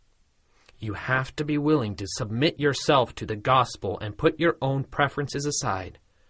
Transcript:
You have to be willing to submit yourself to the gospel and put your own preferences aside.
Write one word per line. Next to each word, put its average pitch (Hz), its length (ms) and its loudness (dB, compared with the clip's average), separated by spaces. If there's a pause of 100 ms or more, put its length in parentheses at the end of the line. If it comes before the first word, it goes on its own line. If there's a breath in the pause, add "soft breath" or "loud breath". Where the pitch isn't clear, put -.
(800 soft breath)
You 107 160 -6
have 131 420 -2
to 151 80 -2
be 147 120 -2
willing 143 400 2
to 101 100 -8
submit 120 540 -2
yourself 139 540 4
to - 100 -10
the 107 120 -4
gospel 110 640 2
and 104 180 -8
put - 220 2
your 170 200 2
own 135 240 -2
preferences 143 600 -2
aside. 98 520 -4 (320 soft breath)